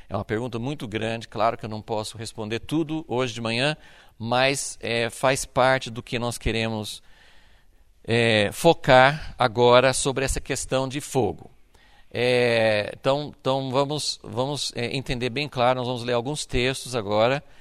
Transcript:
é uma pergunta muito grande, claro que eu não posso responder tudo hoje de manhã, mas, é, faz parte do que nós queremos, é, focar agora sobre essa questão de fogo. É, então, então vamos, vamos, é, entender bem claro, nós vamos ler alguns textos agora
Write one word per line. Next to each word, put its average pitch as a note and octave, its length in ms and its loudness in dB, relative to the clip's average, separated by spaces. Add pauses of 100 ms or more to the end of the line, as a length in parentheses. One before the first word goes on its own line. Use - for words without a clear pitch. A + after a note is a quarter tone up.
é - 80 -6
uma G#2 80 -4
pergunta A#2 360 -4
muito C#3 280 -8
grande, A2 400 -6
claro A#2 300 0
que - 80 -10
eu A2 40 -8
não G#2+ 120 -8
posso G#2+ 360 -6
responder A2 420 -6
tudo D#3 480 -4
hoje B2 260 -2
de A#2 80 -10
manhã, A#2+ 340 0 (420)
mas, B2+ 600 0
é, A#2 300 -2
faz C3+ 340 0
parte C3 460 2
do A#2+ 120 -10
que - 160 -8
nós A#2+ 200 -4
queremos, A2+ 640 -4 (1080)
é, A2 460 2
focar C#3+ 840 4
agora B2 540 6
sobre C3+ 320 -2
essa C3+ 160 -2
questão C3+ 480 -4
de C3 140 -8
fogo. - 500 -2 (580)
É, A#2 880 2
então, C#3+ 400 -2
então C3+ 320 -2
vamos, C#3 540 -2
vamos, B2+ 520 -4
é, A#2+ 200 -4
entender B2+ 340 -4
bem C#3 200 -6
claro, B2+ 300 2
nós A#2+ 80 -4
vamos A#2+ 160 -4
ler A#2+ 100 -2
alguns B2 320 -2
textos B2+ 500 -2
agora A2 480 2 (180)